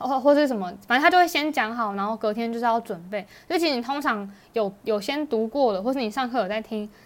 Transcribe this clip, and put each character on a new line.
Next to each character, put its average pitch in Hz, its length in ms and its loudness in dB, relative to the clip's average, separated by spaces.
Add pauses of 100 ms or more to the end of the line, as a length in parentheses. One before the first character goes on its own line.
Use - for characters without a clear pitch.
或， 262 180 -2
或 285 160 6
是 294 140 4
什 254 80 -2
么， 185 160 -6 (160)
反 247 100 4
正 294 40 2
他 339 80 8
就 359 80 8
会 349 100 6
先 302 240 0
讲 233 240 -2
好， 220 160 -2
然 202 140 -2
后 220 100 -4
隔 214 160 -2
天 233 180 -4
就 233 80 -6
是 233 60 -2
要 233 160 2
准 214 180 -8 (120)
备。 202 100 -6 (260)
所 339 80 -2
以 349 60 0
其 330 80 2
实 277 80 0
你 240 60 -2
通 277 180 -4
常 220 260 -2 (280)
有， 202 180 0 (120)
有 214 140 0
先 285 280 -4
读 226 200 0
过 240 280 2
的， 185 80 -4
或 254 100 0
是 262 60 -2
你 226 120 -2
上 254 200 -2
课 254 100 -2
有 185 80 -2
在 214 100 -4
听， 214 300 -8 (180)